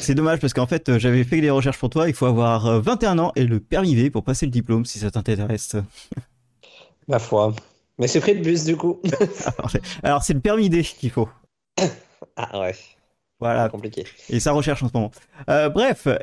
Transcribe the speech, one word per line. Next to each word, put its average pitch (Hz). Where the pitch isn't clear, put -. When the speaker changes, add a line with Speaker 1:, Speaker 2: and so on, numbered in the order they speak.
Speaker 1:
c'est -
dommage 156
parce 135
qu'en 127
fait, 160
euh, 123
j'avais 123
fait 151
des 151
recherches 135
pour 127
toi. 160
Il 143
faut -
avoir, 117
euh, 113
vingt 220
et 226
un 185
ans 165
et 131
le 117
permis 170
V 120
pour 113
passer 131
le 131
diplôme 117
si -
ça 104
t'intéresse. 104
<laughs> -
Speaker 2:
Ma 131
foi. 110
Mais 120
j'ai 156
pris 208
le 202
bus 165
du 160
coup. 170
<laughs> 180
Speaker 1:
Alors, -
c'est, -
alors, 143
c'est -
le 139
permis 208
D 170
qu'il -
faut. 113
Speaker 2:
Ah -
ouais. 95
Speaker 1:
Voilà. 117
Speaker 2:
C'est 110
compliqué. 110
Speaker 1:
Et 120
ça 147
recherche 143
en 127
ce -
moment. 113
Euh, 151
bref, 214